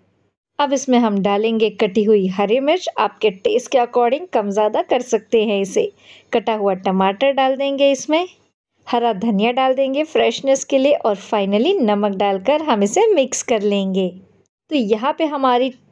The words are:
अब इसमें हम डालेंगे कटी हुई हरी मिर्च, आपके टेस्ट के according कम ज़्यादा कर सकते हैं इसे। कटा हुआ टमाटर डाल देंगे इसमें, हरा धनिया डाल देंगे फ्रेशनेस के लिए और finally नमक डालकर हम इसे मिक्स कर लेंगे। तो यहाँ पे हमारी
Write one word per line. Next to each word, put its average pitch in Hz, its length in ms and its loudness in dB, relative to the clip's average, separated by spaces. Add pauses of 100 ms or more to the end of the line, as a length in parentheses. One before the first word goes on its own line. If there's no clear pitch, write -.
(580)
अब 285 140 0
इसमें 254 260 0
हम 214 200 2
डालेंगे 214 540 0
कटी 208 320 0
हुई 208 240 4
हरी 202 320 0
मिर्च, 311 280 -2 (100)
आपके 214 320 0
टेस्ट 214 400 -2
के 269 80 2
according 240 540 0
कम 202 180 -2
ज़्यादा 214 340 0
कर 254 180 -2
सकते 220 420 0
हैं 208 160 -2
इसे। 196 300 -2 (420)
कटा 226 220 -2
हुआ 202 220 0
टमाटर 196 560 0
डाल 269 240 0
देंगे 277 340 0
इसमें, 302 360 -2 (600)
हरा 233 280 0
धनिया 214 380 0
डाल 262 220 2
देंगे 269 300 -2
फ्रेशनेस 269 600 0
के 269 140 0
लिए 269 180 2
और 208 280 -2
finally 208 560 0
नमक 208 360 0
डालकर 202 460 0
हम 247 200 0
इसे 240 320 2
मिक्स 262 280 -2
कर 220 220 -2
लेंगे। 190 440 0 (640)
तो 311 60 -2
यहाँ 226 420 -2
पे 330 80 0
हमारी 269 420 0 (240)